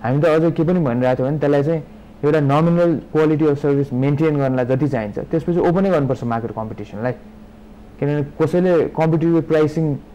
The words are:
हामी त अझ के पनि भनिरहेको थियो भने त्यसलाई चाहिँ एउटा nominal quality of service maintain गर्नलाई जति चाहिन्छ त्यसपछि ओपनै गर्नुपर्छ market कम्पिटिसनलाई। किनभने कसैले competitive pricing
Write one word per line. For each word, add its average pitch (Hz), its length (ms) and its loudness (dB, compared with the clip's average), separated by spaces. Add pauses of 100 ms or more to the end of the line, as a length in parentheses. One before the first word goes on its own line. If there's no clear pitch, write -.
हामी 135 200 0
त - 20 2
अझ 160 280 2
के 170 120 -2
पनि 180 160 0
भनिरहेको 127 380 0
थियो 131 80 -2
भने 147 120 -2
त्यसलाई 143 240 2
चाहिँ 156 200 -2 (420)
एउटा 151 160 4
nominal 165 600 2 (120)
quality 156 340 2
of 143 160 2
service 139 300 0
maintain 143 460 0
गर्नलाई 127 260 0
जति 131 240 0
चाहिन्छ 110 300 -4
त्यसपछि 170 420 -2
ओपनै 185 300 2
गर्नुपर्छ 139 340 -2
market 117 280 -4
कम्पिटिसनलाई। 110 600 -8 (880)
किनभने 147 220 -2 (180)
कसैले 180 320 2 (240)
competitive 165 520 2
pricing 156 480 0 (180)